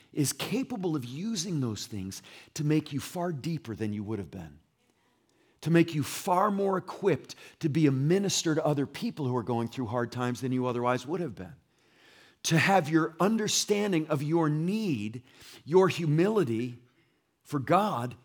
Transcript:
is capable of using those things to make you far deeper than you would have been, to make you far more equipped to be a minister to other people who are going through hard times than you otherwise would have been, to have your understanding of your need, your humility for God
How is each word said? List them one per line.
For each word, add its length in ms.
is 180
capable 640
of 80
using 560
those 280
things 340
to 100
make 300
you 80
far 320
deeper 420
than 160
you 120
would 160
have 120
been, 280
to 80
make 240
you 100
far 460
more 280
equipped 580
to 80
be 180
a 60
minister 640
to 100
other 200
people 420
who 80
are 80
going 240
through 200
hard 220
times 300
than 140
you 120
otherwise 400
would 140
have 160
been, 180
to 140
have 300
your 320
understanding 880
of 160
your 240
need, 720
your 240
humility 920
for 160
God 640